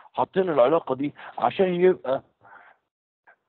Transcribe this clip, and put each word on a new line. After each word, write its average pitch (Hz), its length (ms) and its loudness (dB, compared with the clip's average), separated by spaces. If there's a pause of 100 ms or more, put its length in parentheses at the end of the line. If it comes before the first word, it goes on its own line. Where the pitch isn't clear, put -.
(140)
حطينا 180 400 -2
العلاقة 139 420 2
دي 143 180 -6 (240)
عشان 180 360 0
يبقى 175 500 0 (1300)